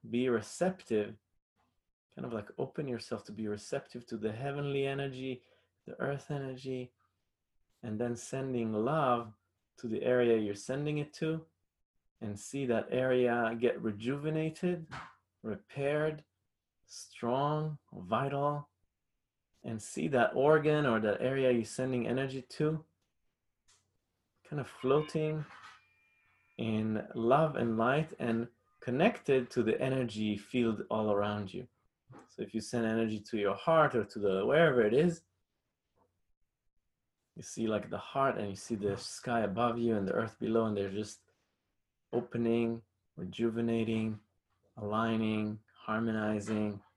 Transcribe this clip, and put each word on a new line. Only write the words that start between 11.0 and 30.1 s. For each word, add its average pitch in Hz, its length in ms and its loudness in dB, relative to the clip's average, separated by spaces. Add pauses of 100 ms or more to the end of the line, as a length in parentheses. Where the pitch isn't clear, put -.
to, 160 280 -2 (800)
and 104 180 -6
see 139 260 -6
that 113 260 2
area 123 680 4
get 120 220 2
rejuvenated, 156 1040 -2 (580)
repaired, 147 800 -2 (640)
strong, 147 920 -2 (160)
vital, 139 720 -2 (960)
and 110 180 -6
see - 260 -6
that 127 260 4
organ 151 520 6
or 113 140 4
that 107 220 2
area 131 300 4
you're 117 120 4
sending 123 440 -2
energy 131 420 -2
to 156 340 0 (1700)
kind 147 80 -4
of 123 80 -6
floating 156 800 2 (1120)
in 110 440 0 (140)
love 135 400 4
and 113 220 0
light 139 420 2
and 117 280 -2 (340)
connected 131 680 2
to 120 140 0
the 107 180 2
energy 110 540 0